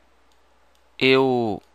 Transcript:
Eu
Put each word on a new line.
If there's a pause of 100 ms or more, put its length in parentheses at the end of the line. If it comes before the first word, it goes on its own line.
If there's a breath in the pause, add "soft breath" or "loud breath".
(1000 loud breath)
Eu (120)